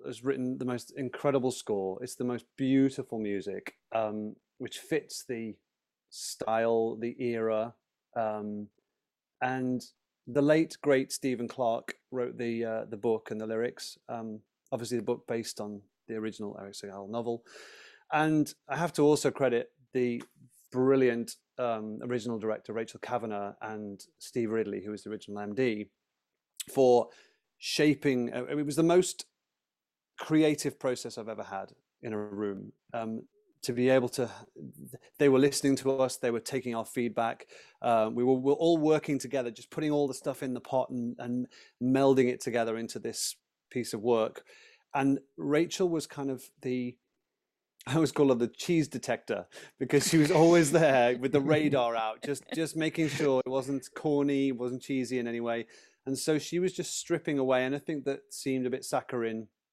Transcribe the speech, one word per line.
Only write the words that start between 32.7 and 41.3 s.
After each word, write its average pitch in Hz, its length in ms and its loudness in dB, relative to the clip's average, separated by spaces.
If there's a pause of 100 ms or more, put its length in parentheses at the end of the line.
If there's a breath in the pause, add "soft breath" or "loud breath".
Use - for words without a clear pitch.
Um, 113 280 -6 (420)
to 127 80 -4
be 123 180 4
able 127 180 4
to, 120 200 -4 (920 soft breath)
they 143 100 6
were 135 100 8
listening 139 380 4
to 135 240 -2
us, 127 160 2
they 120 160 -2
were 117 80 -2
taking 120 340 -6
our 113 100 -4
feedback. 117 640 -4 (340 loud breath)
Uh, 113 320 4
we 120 120 0
were, 131 100 6
we're 131 200 2
all 165 240 4
working 151 400 2
together, 127 340 -4
just - 180 -20
putting 156 220 -2
all 147 160 2
the 131 60 -6
stuff - 280 -6
in 127 100 -4
the 123 80 -6
pot 127 300 0
and, 120 300 -4
and 123 260 -4 (360 soft breath)